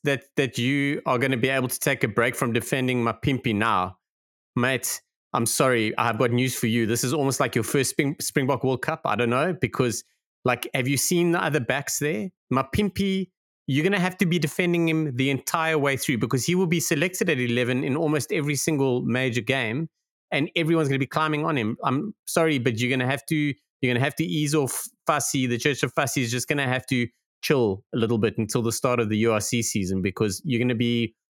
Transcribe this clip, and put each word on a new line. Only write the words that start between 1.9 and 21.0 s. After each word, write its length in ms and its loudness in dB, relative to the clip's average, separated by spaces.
a 40 0
break 280 2
from 160 0
defending 500 0
Mapimpi 520 0
now, 420 2
mate, 460 0
I'm 140 0
sorry, 500 2
I've 220 0
got 120 2
news 240 0
for 120 -2
you. 200 2
This 180 0
is 100 -2
almost 260 0
like 140 0
your 100 2
first 260 0
Spring-, 300 -2
Springbok 440 0
World 180 0
Cup. 240 -4
I 100 2
don't 140 2
know, 300 0
because, 440 -2
like, 300 0
have 140 0
you 100 0
seen 340 2
the 100 0
other 180 0
backs 400 -4
there? 280 -4
Mapimpi, 760 -2
you're 180 0
gonna 140 2
have 200 -2
to 80 2
be 120 2
defending 500 0
him 280 -2
the 140 2
entire 480 0
way 180 2
through, 220 -2
because 260 0
he 100 2
will 120 2
be 140 2
selected 500 0
at 80 2
eleven 460 0
in 120 0
almost 360 0
every 240 0
single 460 0
major 380 0
game, 480 -2
and 240 0
everyone's 340 2
gonna 100 0
be 80 0